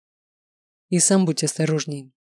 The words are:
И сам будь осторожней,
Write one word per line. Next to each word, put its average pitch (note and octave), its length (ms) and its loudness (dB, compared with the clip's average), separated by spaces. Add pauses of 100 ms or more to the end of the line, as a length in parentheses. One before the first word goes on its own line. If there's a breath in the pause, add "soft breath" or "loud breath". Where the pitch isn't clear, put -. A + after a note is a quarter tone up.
(880)
И F3 120 0
сам F#3+ 240 4
будь D#3+ 180 -2
осторожней, D3+ 720 -4 (140)